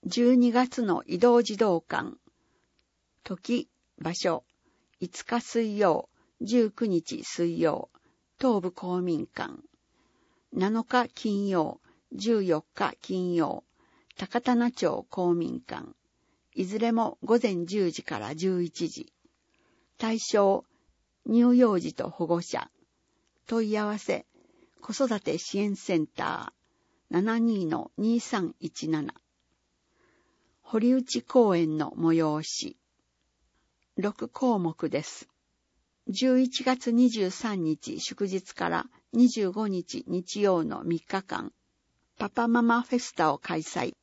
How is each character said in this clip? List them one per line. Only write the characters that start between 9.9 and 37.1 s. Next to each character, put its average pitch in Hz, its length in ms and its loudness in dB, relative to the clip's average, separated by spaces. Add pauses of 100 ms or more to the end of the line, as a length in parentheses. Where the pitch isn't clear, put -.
七 214 300 0
日 247 240 0
金 202 400 -2
曜、 170 320 -2 (320)
十 208 300 0
四 165 200 2 (120)
日 196 260 -4
金 180 320 -4
曜、 165 320 0 (540)
高 233 240 -4
棚 240 280 2
町 - 380 -2
公 175 240 0
民 160 300 -2
館。 - 320 -14 (580)
い 190 140 -4
ず 202 120 -6
れ 233 140 0
も 226 320 0
午 226 180 4
前 185 220 0
十 185 260 0
時 - 120 -10
か 135 160 -8
ら 107 180 -8
十 180 260 0
一 165 280 -4
時。 - 240 -16 (840)
対 226 220 -2
象、 196 480 2 (600)
乳 240 300 6
幼 220 220 6
児 - 160 -6
と - 160 -6
保 160 160 -4
護 170 160 0
者。 - 280 -6 (760)
問 226 240 -2
い 214 80 0
合 214 80 -2
わ 208 120 -4
せ、 - 280 -4 (560)
子 - 100 -10
育 240 280 0
て - 180 -4
支 - 200 -6
援 202 160 0
セ 190 220 -2
ン 156 100 2
タ - 460 -6 (580)
ー、 - 40 -6
七 220 240 2
二 226 260 0
の - 320 -4
二 226 240 2
三 190 400 -4
一 - 300 -8
七。 151 240 -4 (1500)
堀 226 320 2
内 254 300 0
公 214 340 4
園 156 220 2
の 147 140 -4
催 165 500 2
し。 - 340 -10 (1200)
六 202 320 -4
項 240 300 0
目 165 320 -4
で 151 120 -2
す。 - 280 -16 (800)
十 254 320 2
一 254 240 0
月 254 280 0
二 247 160 6
十 208 220 0